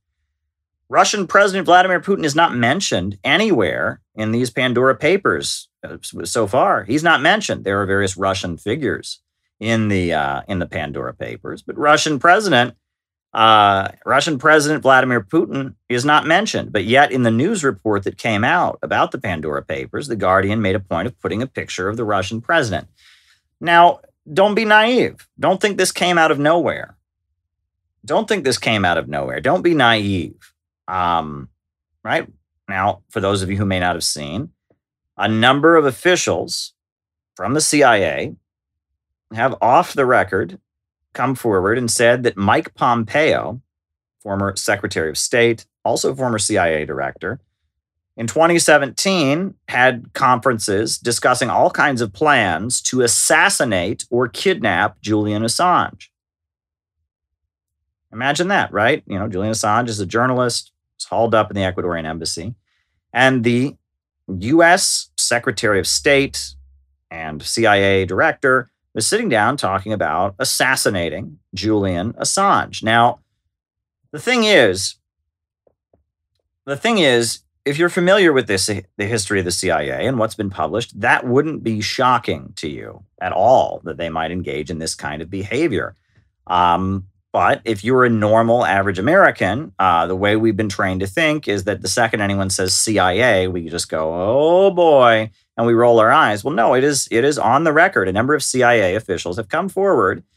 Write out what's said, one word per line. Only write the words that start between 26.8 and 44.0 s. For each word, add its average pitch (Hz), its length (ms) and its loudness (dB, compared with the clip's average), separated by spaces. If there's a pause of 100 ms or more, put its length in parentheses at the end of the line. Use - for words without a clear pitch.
Don't 190 240 -2
think 196 160 -2
this 127 140 0
came 107 260 0
out 85 140 2
of 69 100 -4
nowhere. 69 320 -6
Don't 143 220 0
be 170 140 2
naive. 104 800 0 (340)
Um, 82 640 -4 (540)
right? 139 240 -4 (400)
Now, 98 420 -4
for 110 100 -8
those 98 240 0
of 92 80 -6
you 98 60 -4
who 104 80 -2
may 95 140 -2
not 87 160 0
have 80 80 -8
seen, 78 460 -8 (680)
a 101 100 0
number 135 480 4
of 151 100 6
officials - 880 -2 (640)
from 101 180 -6
the 156 80 0
C 147 220 2
I 117 140 6
A 82 380 -4 (1000)
have 120 260 -2
off 143 320 4
the 135 140 0
record 95 520 -2 (540)
come 131 220 -4
forward 104 420 0
and 120 140 -2
said 120 320 2
that 120 140 -2
Mike 110 360 0
Pompeo, 117 880 -2 (600)